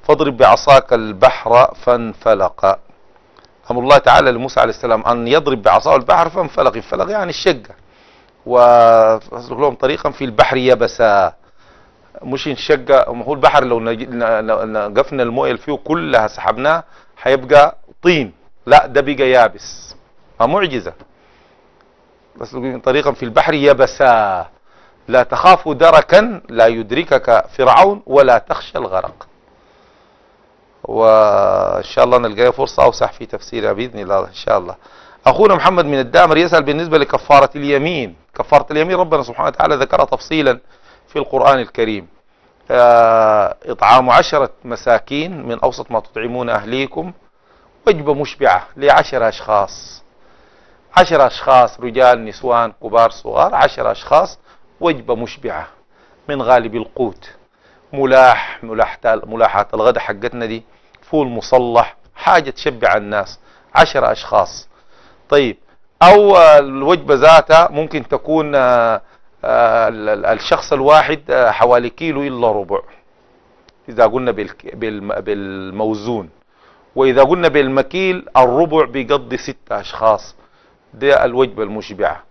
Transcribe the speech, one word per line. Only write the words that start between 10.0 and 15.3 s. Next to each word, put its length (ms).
في 140
البحر 320
يبساً، 760
مش 260
انشق، 600
ما 140
هو 80
البحر 320
لو 160
نج-، 280
ن-، 380
ن-، 460
نقفنا 300
المويه 280